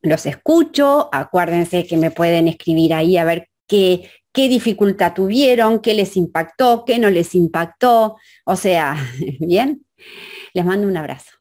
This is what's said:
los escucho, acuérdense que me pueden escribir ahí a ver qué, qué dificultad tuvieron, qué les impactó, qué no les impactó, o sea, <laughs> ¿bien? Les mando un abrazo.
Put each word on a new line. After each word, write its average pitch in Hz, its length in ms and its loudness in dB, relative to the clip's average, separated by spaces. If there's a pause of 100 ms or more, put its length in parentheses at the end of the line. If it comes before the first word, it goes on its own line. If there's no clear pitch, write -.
los 160 240 -2
escucho, 285 840 2
acuérdense 170 720 -2
que 175 120 -2
me 160 140 0
pueden 170 360 0
escribir 165 460 0
ahí 165 240 2
a 165 80 0
ver 170 240 -4 (180)
qué, 185 420 0 (220)
qué 262 180 0
dificultad 202 640 0
tuvieron, 226 640 2
qué 214 140 -2
les 196 240 -2
impactó, 190 680 -2
qué 240 140 0
no 214 100 2
les 170 260 -2
impactó, 214 800 0 (260)
o 196 120 -2
sea, 165 400 -2 (240)
<laughs> 143 200 -8
¿bien? 196 460 -2 (680)
Les 175 120 -2
mando 196 220 -2
un 185 100 -2
abrazo. 139 440 -12